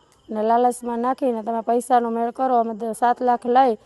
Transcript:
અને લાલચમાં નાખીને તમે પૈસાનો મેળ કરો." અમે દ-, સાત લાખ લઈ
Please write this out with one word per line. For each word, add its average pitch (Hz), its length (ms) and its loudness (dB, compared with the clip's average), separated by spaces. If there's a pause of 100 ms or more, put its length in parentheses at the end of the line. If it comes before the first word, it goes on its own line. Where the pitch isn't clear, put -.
(300)
અને 214 120 -6
લાલચમાં 240 560 0
નાખીને 247 440 -2
તમે 226 180 -4
પૈસાનો 233 500 0
મેળ 233 200 -2
કરો." 262 260 0
અમે 226 180 0
દ-, 220 240 -8
સાત 247 240 0
લાખ 247 240 0
લઈ 247 280 4 (120)